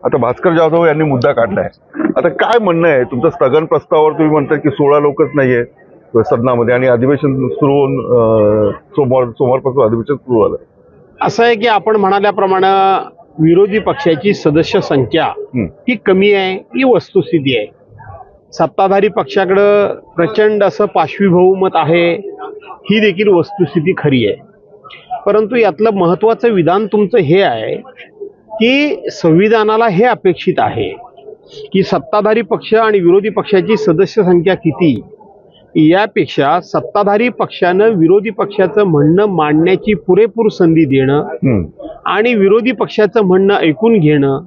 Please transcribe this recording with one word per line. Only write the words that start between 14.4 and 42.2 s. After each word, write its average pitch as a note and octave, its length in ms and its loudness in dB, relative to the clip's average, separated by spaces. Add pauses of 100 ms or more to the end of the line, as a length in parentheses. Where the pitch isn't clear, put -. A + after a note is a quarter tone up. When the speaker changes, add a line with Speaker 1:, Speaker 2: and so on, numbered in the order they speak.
Speaker 2:
संख्या C#3 440 -2
Speaker 1:
हम्म. A2+ 420 -6 (220)
Speaker 2:
ही B3 80 -2 (100)
कमी G#3 260 2
आहे, G3 220 -2
ही C4 300 -6
वस्तुस्थिती E3 760 0
आहे. G#2 80 -4 (840)
सत्ताधारी G3 560 0
पक्षाकडं G3+ 840 0 (220)
प्रचंड G#3+ 480 0
असं G3 220 0
पाशवी F#3+ 420 -2
बहुमत F#3 460 2
आहे, E3+ 580 0 (580)
ही G#3+ 100 2
देखील G#3 280 0
वस्तुस्थिती F3 680 0
खरी C3 280 0
आहे. - 100 -2 (920)
परंतु G#3+ 300 0
यातलं G#3+ 340 0
महत्त्वाचं G3+ 580 0
विधान F#3+ 380 0
तुमचं G#3 320 0
हे F3 240 2
आहे A#2 340 -2 (760)
की C4 580 -2
संविधानाला G#3+ 760 2
हे G3+ 180 2
अपेक्षित F#3+ 540 -2
आहे G#2+ 380 -4 (760)
की F#3+ 100 0
सत्ताधारी G#3 600 -2
पक्ष G#3 320 -4
आणि G#3+ 260 2
विरोधी F#3+ 280 2
पक्षाची G3 480 0
सदस्य F#3 460 0
संख्या F3 320 2
किती C#3+ 500 -2 (680)
यापेक्षा E3 840 0
सत्ताधारी G3+ 680 -2
पक्षानं F#3+ 640 0
विरोधी F#3+ 400 2
पक्षाचं G3+ 540 -2
म्हणणं E3 420 2
मांडण्याची E3+ 680 0
पुरेपूर G#3+ 540 0
संधी E3 360 2
देणं C3+ 400 0
Speaker 1:
हम्म. G#2+ 400 -2 (420)
Speaker 2:
आणि A3+ 280 0